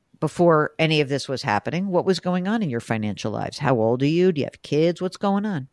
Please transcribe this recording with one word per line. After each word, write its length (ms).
before 580
any 220
of 80
this 200
was 140
happening, 460
what 180
was 140
going 280
on 140
in 80
your 100
financial 520
lives? 260
How 180
old 260
are 40
you? 260
Do 80
you 60
have 160
kids? 400
What's 160
going 260
on? 280